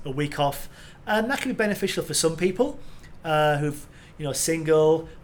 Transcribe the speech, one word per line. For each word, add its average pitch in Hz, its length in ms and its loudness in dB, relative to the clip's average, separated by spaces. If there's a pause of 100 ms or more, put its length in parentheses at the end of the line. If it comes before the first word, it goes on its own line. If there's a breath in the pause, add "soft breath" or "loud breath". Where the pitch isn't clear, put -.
a 139 60 -8
week 143 280 -4
off. 143 300 0 (360 loud breath)
And 220 240 0
that 277 120 -2
can 262 100 -4
be 202 40 -4
beneficial 202 480 -2
for 151 100 -6
some 160 220 2
people, 190 440 0 (440 loud breath)
uh, 151 340 4
who've, 147 280 -4 (320 loud breath)
you 151 80 -8
know, 135 80 -2
single, 160 720 4 (160 loud breath)